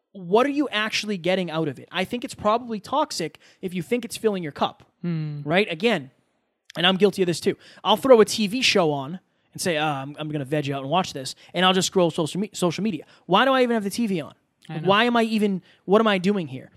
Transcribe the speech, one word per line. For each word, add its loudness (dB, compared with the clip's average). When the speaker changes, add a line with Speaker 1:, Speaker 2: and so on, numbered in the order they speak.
Speaker 1:
what 2
are 0
you 0
actually -4
getting -2
out -2
of -6
it? -18
I -2
think -6
it's -10
probably -2
toxic -4
if -8
you -4
think -4
it's -12
filling -2
your -10
cup, -4
Speaker 2:
Hmm. -4
Speaker 1:
right? 2
Again, -2
and 2
I'm 4
guilty 2
of 2
this -2
too. -2
I'll 4
throw 8
a 4
T -2
V -4
show 2
on -10
and -12
say, -2
"Uh, 0
I'm, -4
I'm -8
gonna -4
veg -2
out -6
and -8
watch 0
this," -10
and 2
I'll 6
just 2
scroll 4
social -2
me-, -4
social 0
media. -4
Why 4
do 4
I 2
even 2
have -2
the -6
T -2
V -2
on? -14
Speaker 2:
I -8
know. -4
Speaker 1:
Why 4
am 2
I 4
even, 0
what 4
am 2
I 2
doing 0
here? -14